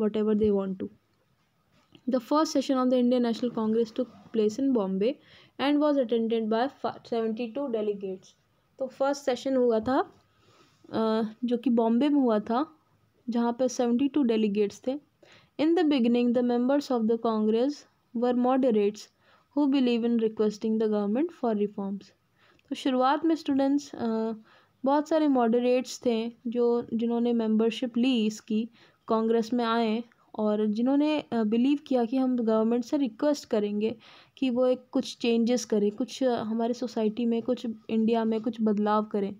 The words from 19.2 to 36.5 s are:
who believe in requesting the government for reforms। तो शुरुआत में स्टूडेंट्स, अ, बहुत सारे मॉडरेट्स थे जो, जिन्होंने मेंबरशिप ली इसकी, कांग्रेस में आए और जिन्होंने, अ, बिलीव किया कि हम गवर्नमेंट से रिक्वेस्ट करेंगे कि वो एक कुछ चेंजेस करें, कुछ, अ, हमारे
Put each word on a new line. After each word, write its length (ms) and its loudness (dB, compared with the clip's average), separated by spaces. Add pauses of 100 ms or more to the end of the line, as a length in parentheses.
who 140 2
believe 340 2
in 140 2
requesting 580 0
the 100 0
government 400 0 (160)
for 100 0
reforms। 500 -6 (640)
तो 60 -8
शुरुआत 500 0
में 100 2
स्टूडेंट्स, 600 0
अ, 380 -2 (520)
बहुत 240 2
सारे 200 2
मॉडरेट्स 800 2
थे 260 -2 (140)
जो, 480 0
जिन्होंने 380 0
मेंबरशिप 640 0
ली 300 2
इसकी, 420 -4 (400)
कांग्रेस 440 0
में 120 0
आए 400 0 (340)
और 280 0
जिन्होंने, 540 2
अ, 240 -2
बिलीव 420 2
किया 180 0
कि 120 -2
हम 200 0
गवर्नमेंट 480 0
से 120 -4
रिक्वेस्ट 480 -2
करेंगे 520 -2 (420)
कि 120 0
वो 160 2
एक 260 0
कुछ 260 -2
चेंजेस 460 2
करें, 260 2
कुछ, 340 -4
अ, 180 0
हमारे 320 -2